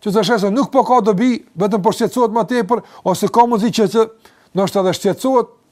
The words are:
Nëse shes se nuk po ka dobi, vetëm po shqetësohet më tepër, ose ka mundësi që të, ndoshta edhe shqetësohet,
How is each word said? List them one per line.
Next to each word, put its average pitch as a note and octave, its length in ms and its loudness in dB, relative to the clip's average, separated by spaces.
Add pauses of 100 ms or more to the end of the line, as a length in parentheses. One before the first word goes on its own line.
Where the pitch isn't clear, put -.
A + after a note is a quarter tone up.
Nëse G#3 240 0
shes G#3 200 0
se G3 40 0
nuk A#3+ 220 -2
po C4 160 4
ka B3 160 2
dobi, A3 400 0 (100)
vetëm G3 300 -2
po G#3 100 2
shqetësohet A#3 400 -2
më A3 160 -2
tepër, A#3 320 -2 (220)
ose F#3 240 -2
ka A#3+ 180 4
mundësi A3+ 320 0
që G#3 160 2
të, A3+ 100 2 (500)
ndoshta G3 280 0
edhe F3+ 160 0
shqetësohet, A#3+ 580 -2 (160)